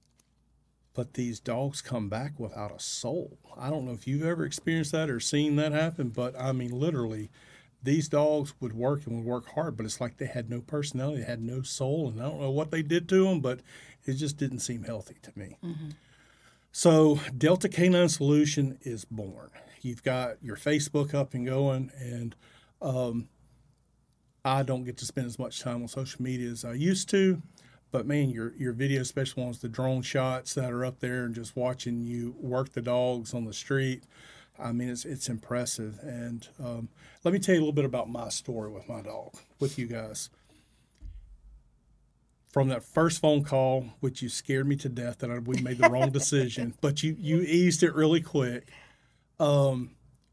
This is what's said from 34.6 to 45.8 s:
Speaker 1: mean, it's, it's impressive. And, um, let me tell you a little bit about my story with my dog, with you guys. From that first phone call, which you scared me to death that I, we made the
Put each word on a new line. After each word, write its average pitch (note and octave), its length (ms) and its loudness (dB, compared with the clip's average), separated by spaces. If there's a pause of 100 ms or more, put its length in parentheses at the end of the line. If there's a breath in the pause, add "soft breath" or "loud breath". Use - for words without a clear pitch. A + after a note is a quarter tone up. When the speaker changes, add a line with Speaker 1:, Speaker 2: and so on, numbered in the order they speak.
Speaker 1:
mean, B2 160 -2
it's, B2 160 -6
it's - 240 -8
impressive. A#2 760 -4
And, A#2+ 440 -8 (160)
um, A#2 260 -8 (360 loud breath)
let F3 80 4
me G3 80 4
tell F#3+ 140 6
you E3+ 60 6
a - 20 4
little D3+ 120 2
bit D3 100 4
about B2 260 -2
my A#2+ 180 -6
story G#2+ 420 -6
with G#2 180 -16
my A2 140 -8
dog, G#2+ 320 -12 (260)
with C#3 180 0
you B2 80 -2
guys. A2+ 440 -8 (2250 soft breath)
From C3+ 160 4
that B2 140 -2
first E3 380 2
phone D3+ 240 4
call, C3 460 2 (100)
which B2+ 220 -4
you B2 60 -4
scared C3+ 380 -2
me C#3+ 100 2
to C#3+ 120 -4
death A#2+ 300 -6
that B2 120 -6
I, A#2+ 80 -4
we B2+ 220 -2
made B2+ 180 -4
the - 120 8